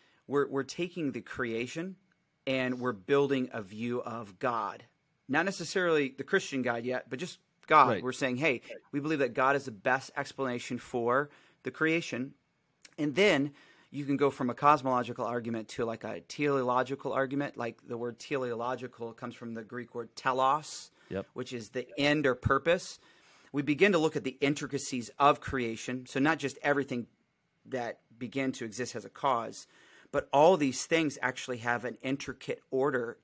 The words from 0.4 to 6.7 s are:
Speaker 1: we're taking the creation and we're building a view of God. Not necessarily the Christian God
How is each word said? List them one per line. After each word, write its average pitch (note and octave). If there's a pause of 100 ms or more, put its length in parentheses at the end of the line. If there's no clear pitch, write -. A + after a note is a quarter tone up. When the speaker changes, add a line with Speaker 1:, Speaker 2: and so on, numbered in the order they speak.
Speaker 1:
we're C3+
taking E3+
the A#2
creation B2 (500)
and B2+
we're B2
building C3
a A#2
view A2+
of A2+
God. A2+ (440)
Not D3+
necessarily E3+
the B2+
Christian F3+
God A#2